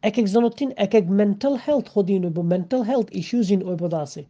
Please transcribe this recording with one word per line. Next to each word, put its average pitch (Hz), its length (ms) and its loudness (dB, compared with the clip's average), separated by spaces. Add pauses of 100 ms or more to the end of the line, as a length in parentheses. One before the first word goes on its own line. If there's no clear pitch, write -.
এক 214 180 0
একজনের 226 380 2
তিন 277 200 -4
এক 202 180 0
এক 208 140 6
মেন্টাল 208 460 2
হেলথ 277 380 0
হদিন 190 320 2
হইব, 175 160 -2
মেন্টাল 180 400 0
হেলথ 226 300 0
ইস্যুজ 196 400 -2
ইন 190 180 2
হইব 170 140 -4 (100)
আছে। 151 360 -6